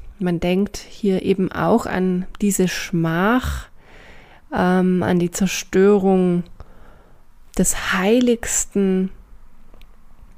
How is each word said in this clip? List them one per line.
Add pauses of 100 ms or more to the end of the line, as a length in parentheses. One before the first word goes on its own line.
(180)
man
denkt
hier
eben
auch
an (140)
diese
Schmach, (840)
ähm,
an
die
Zerstörung (1120)
des
Heiligsten, (1300)